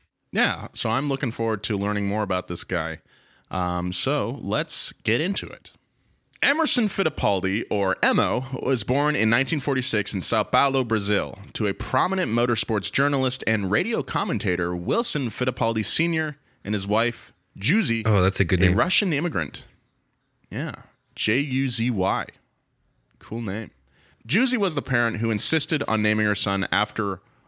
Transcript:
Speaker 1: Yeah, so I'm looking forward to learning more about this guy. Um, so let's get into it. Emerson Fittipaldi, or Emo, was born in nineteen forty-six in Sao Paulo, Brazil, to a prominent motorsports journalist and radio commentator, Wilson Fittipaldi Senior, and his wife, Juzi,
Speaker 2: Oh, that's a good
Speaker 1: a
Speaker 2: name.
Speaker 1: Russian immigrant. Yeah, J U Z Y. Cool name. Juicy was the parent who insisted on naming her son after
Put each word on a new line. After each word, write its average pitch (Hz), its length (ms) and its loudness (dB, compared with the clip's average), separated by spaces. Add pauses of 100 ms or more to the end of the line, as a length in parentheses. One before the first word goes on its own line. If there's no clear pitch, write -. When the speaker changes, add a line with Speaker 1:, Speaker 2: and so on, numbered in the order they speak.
(320)
Speaker 1:
Yeah, 143 420 -2
so - 180 -2
I'm 139 180 0
looking 135 220 -2
forward 110 320 -2
to 104 140 -2
learning 101 300 0
more 104 160 0
about 92 240 -2
this 87 160 -6
guy. 80 360 -4 (520)
Um, 90 400 -2
so 131 500 -2
let's - 520 -2 (100)
get 113 160 2
into 180 280 -2
it. - 260 -18 (680)
Emerson 285 460 4
Fittipaldi, 104 840 0
or 98 340 0
Emo, 127 420 2 (160)
was 127 240 0
born 143 300 2
in 110 140 2
nineteen 131 300 2
forty-six 127 540 0
in 95 80 -2
Sao 110 220 2
Paulo, 135 420 2
Brazil, 101 520 0 (140)
to 107 160 -2
a 98 60 0
prominent 170 580 0
motorsports 113 640 0
journalist 139 520 0
and 101 240 0
radio 175 320 0
commentator, 98 720 -2
Wilson 127 540 0
Fittipaldi 113 560 -2
Senior, 160 540 0 (260)
and 104 100 -4
his 98 140 -2
wife, 113 440 0 (260)
Juzi, 117 500 2
Speaker 2:
Oh, 101 160 6
that's 95 160 4
a 95 60 4
good 85 160 2
Speaker 1:
a 90 80 6
Speaker 2:
name. 87 80 4
Speaker 1:
Russian 180 360 2
immigrant. 139 520 -4 (840)
Yeah, 135 240 -6 (400)
J 110 240 0
U 135 320 -2
Z 113 220 0
Y. 101 340 0 (920)
Cool 117 220 -8
name. 107 280 -6 (560)
Juicy 240 320 2
was 190 180 0
the 143 60 0
parent 120 360 0
who 113 140 0
insisted 147 560 2
on 107 140 0
naming 107 240 2
her 104 100 2
son 98 360 0
after 101 500 -2 (260)